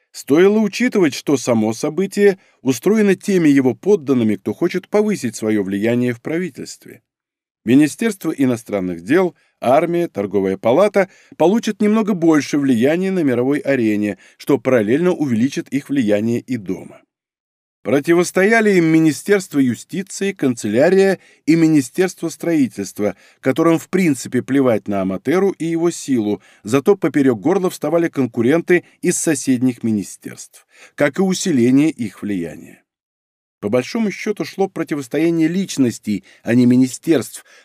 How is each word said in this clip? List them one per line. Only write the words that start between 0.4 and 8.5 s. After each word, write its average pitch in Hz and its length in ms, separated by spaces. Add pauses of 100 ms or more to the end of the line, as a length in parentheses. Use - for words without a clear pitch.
учитывать, 208 560
что - 220
само 113 360
событие 190 680 (240)
устроено 196 520
теми 180 340
его 135 260
подданными, 127 600
кто 107 160
хочет 175 360
повысить 202 480
свое 110 260
влияние 110 500
в 120 80
правительстве. - 840 (640)
Министерство 151 640
иностранных 101 720